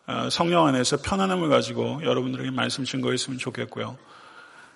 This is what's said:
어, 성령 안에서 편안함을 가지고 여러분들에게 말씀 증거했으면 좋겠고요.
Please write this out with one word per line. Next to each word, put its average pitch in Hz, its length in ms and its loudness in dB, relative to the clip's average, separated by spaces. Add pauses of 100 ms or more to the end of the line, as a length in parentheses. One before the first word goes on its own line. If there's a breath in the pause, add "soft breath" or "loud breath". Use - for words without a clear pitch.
어, 123 240 -4
성령 170 340 4
안에서 131 360 4
편안함을 185 480 0
가지고 120 540 2
여러분들에게 127 480 -2
말씀 127 340 -2
증거했으면 127 520 -2
좋겠고요. 117 600 -6 (800 loud breath)